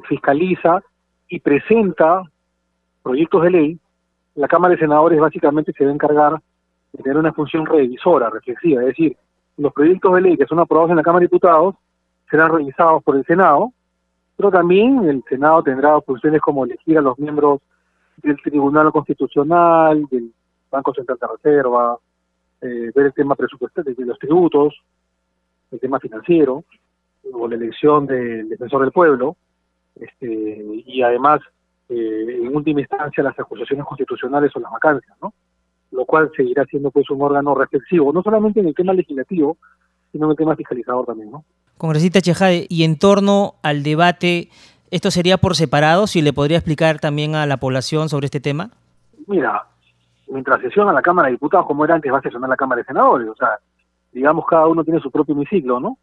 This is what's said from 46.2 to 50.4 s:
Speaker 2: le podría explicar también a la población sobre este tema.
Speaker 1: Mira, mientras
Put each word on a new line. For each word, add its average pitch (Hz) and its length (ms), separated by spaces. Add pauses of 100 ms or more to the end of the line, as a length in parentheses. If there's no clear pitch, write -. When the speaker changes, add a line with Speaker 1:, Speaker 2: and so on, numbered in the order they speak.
Speaker 2:
le 147 120
podría 147 240
explicar 160 420
también 151 360
a 151 100
la 143 120
población 135 520
sobre 143 160
este 143 140
tema. 151 300 (580)
Speaker 1:
Mira, - 380 (600)
mientras 131 340